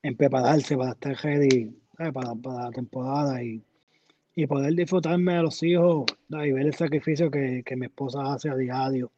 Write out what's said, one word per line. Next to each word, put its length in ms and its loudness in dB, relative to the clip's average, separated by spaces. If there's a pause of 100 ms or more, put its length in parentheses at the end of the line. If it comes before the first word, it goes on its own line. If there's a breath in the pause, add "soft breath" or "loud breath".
en 160 -4
prepararse 580 4
para 180 0
estar 280 -6
ready, 520 4 (240)
¿sabes? 140 -4
Para, 240 -6
para 280 -8
la 80 -8
temporada 720 -4
y, 180 -8 (760)
y 120 0
poder 260 0
disfrutarme 640 2
de 80 2
los 200 -2
hijos, 420 4 (240)
¿sabes? 200 -2
Y 40 2
ver 120 0
el 80 2
sacrificio 560 0
que, 360 -2
que 100 -8
mi 120 -6
esposa 460 -6
hace 160 -4
a 60 -2
diario 640 -2